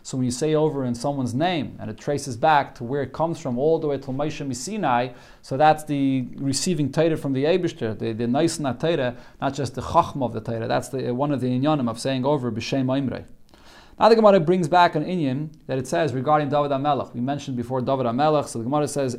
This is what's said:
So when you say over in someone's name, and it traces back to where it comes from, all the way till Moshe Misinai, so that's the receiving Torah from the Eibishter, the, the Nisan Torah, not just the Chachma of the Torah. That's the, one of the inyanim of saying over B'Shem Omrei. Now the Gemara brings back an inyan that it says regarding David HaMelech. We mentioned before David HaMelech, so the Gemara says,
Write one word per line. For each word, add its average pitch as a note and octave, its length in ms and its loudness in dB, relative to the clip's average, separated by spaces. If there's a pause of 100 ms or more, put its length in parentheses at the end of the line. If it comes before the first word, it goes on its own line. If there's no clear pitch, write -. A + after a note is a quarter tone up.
So - 140 -10
when B2+ 80 0
you B2 60 0
say D#3 240 0
over D3+ 300 2
in B2 100 -2
someone's C3 400 -4
name, D#3 440 -2
and G#2+ 120 -10
it G#2 80 -12
traces C#3+ 400 -4
back D3 380 4
to B2 80 -10
where C#3 180 -4
it B2+ 100 -8
comes D#3+ 260 -4
from, B2 200 -4
all D#3+ 200 2
the D3+ 100 -4
way C#3 100 -2
till C3+ 160 -8
Moshe D3 320 -4
Misinai, C3 680 -2 (300)
so C3 160 -6
that's D3+ 260 4
the C3+ 520 0
receiving C#3+ 540 -2
Torah D#3+ 280 2
from C#3 160 -4
the C3 100 0
Eibishter, D#3 540 0
the, A2+ 140 -4
the A#2 140 -2
Nisan D3+ 380 2 (140)
Torah, D3 380 -2 (260)
not C#3 100 -2
just C#3 220 -6
the A#2+ 80 -8
Chachma D3+ 420 0
of A2 80 -2
the A2 80 -6
Torah. A2+ 260 -4
That's C3 220 -2
the, B2+ 240 -4
one C#3+ 200 0
of B2+ 100 -2
the B2+ 60 0
inyanim B2+ 420 2
of A2+ 100 -8
saying C3+ 240 -2
over C3+ 260 0
B'Shem B2+ 360 -2
Omrei. C3 380 -2 (760)
Now G#3+ 80 8
the A#3 80 8
Gemara G3+ 240 8
brings E3+ 280 2
back F3 260 6
an D3+ 100 0
inyan D#3 460 -2 (160)
that C3 120 -2
it C3+ 80 -4
says D#3+ 280 0
regarding D3 340 2
David D3 220 2
HaMelech. C#3 440 -2
We B2 60 -6
mentioned C#3 360 -4
before B2 260 -2
David C3 240 0
HaMelech, C#3+ 420 2
so B2 100 -8
the A2+ 60 -4
Gemara C#3+ 240 0
says, C3+ 300 -2